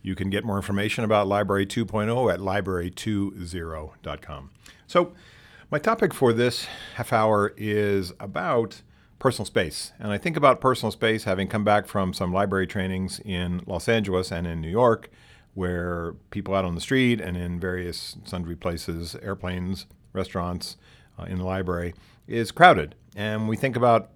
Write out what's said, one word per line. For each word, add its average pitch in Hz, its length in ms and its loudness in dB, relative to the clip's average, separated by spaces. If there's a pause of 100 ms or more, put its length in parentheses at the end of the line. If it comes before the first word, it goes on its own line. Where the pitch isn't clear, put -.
You 95 120 -4
can 95 160 -2
get 101 140 0
more 101 140 -2
information 101 480 0
about 104 200 6
Library 98 400 2
two 113 200 -2
point 107 240 -2
oh 120 180 2
at 90 140 2
library 92 500 -2
two 101 540 -4
zero 82 480 -8 (100)
dot 71 180 -8
com. 67 300 -14 (360)
So, 175 260 0 (580)
my 147 80 0
topic - 340 2
for 120 200 6
this 120 340 2 (280)
half - 180 -2
hour 110 420 4
is 104 640 0
about 101 600 -2 (380)
personal 120 260 0
space. - 540 -2
And 107 120 -4
I 101 60 0
think 165 180 -2
about 143 240 6
personal 120 320 2
space 110 320 0
having 95 240 0
come 107 160 -2
back 104 240 4
from 92 260 0
some 90 200 -2
library 95 340 2
trainings 92 540 -4
in 90 460 -4
Los 90 200 -4
Angeles 98 460 0
and 85 120 -4
in 85 140 -4
New 82 100 -6
York, 113 400 2 (440)
where 87 580 -4 (200)
people 95 220 -4
out 95 120 2
on 85 100 -2
the 82 60 -6
street 123 400 2
and 90 160 -4
in 87 200 -4
various 90 680 -6
sundry 85 320 -6
places, 85 640 -6
airplanes, 90 640 -6 (260)
restaurants, 90 640 -4 (420)
uh, 85 60 -12
in 90 140 -6
the 92 80 -4
library, 87 480 -2 (340)
is 113 240 -2
crowded. 123 420 6 (220)
And 107 320 -2
we 110 80 0
think 127 220 -2
about 117 380 4